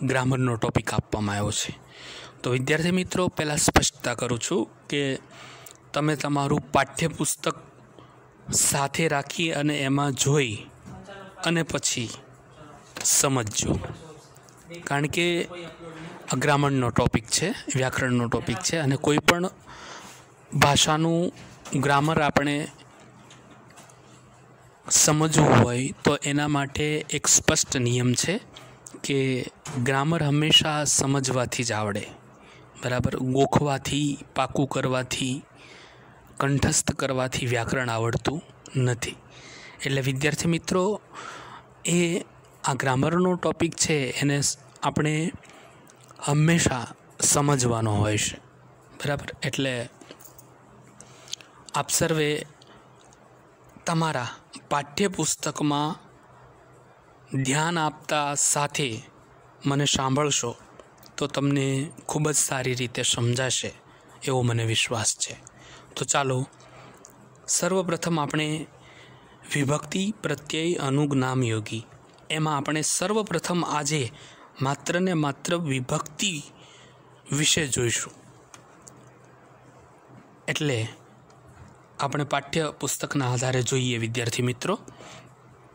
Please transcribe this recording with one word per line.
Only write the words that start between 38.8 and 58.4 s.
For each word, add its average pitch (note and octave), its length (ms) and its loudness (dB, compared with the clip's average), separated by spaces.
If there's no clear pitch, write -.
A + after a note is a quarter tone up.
એટલે C#3 140 0
વિદ્યાર્થી C#3 480 0
મિત્રો, F#3 520 0
એ F3 340 2
આ C#3+ 100 2
ગ્રામરનો D3 600 2
ટોપિક E3+ 400 0
છે C#3 360 0
એને C#3+ 300 0
સ-, - 160 -2
આપણે D#3 500 0
હંમેશા D3+ 680 4
સમજવાનો B2 760 4
હોય G#2 240 2
છે, - 180 -2
બરાબર? C#3+ 280 -4
એટલે B2+ 480 -4
આપ D3 160 -2
સર્વે D#3 560 0
તમારા D#3+ 420 0
પાઠ્યપુસ્તકમાં D3+ 1300 0
ધ્યાન D#3 360 2
આપતા D3 560 0
સાથે C#3+ 680 0